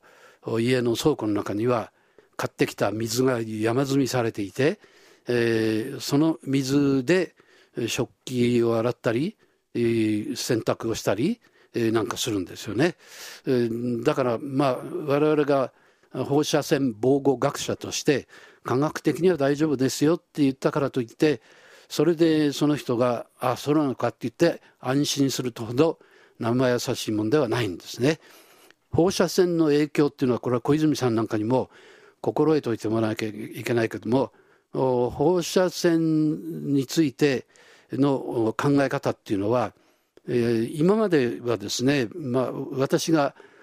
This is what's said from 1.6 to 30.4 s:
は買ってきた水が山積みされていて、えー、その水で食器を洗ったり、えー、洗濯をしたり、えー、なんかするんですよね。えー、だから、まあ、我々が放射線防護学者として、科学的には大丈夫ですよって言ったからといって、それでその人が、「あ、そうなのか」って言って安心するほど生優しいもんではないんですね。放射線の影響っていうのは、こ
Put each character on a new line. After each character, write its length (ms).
は 240
買 160
っ 20
て 120
き 100
た 160
水 320
が 180
山 440
積 140
み 80
さ 160
れ 80
て 100
い 100
て、 280
え 680
ー、 40
そ 180
の 260
水 600
で 300
食 220
器 380
を 140
洗 120
っ 40
た 180
り、 260
え 40
ー、 560
洗 260
濯 280
を 60
し 80
た 100
り、 260
え 160
ー、 20
な 100
ん 60
か 100
す 120
る 100
ん 60
で 100
す 100
よ 100
ね。 200
え 60
ー、 520
だ 120
か 80
ら、 160
ま 300
あ、 80
我 140
々 240
が 280
放 300
射 200
線 360
防 200
護 180
学 220
者 180
と 140
し 120
て、 240
科 140
学 220
的 200
に 100
は 80
大 180
丈 140
夫 80
で 120
す 160
よ 100
っ 40
て 240
言 80
っ 20
た 180
か 100
ら 80
と 120
い 40
っ 20
て、 340
そ 160
れ 100
で 380
そ 140
の 80
人 220
が、 300
「あ、 180
そ 160
う 20
な 80
の 120
か」 140
っ 20
て 100
言 100
っ 20
て 280
安 260
心 260
す 120
る 140
ほ 160
ど 260
生 300
優 100
し 300
い 20
も 120
ん 60
で 80
は 120
な 120
い 60
ん 100
で 80
す 160
ね。 180
放 200
射 180
線 280
の 80
影 240
響 180
っ 40
て 140
い 20
う 20
の 60
は、 40
こ 100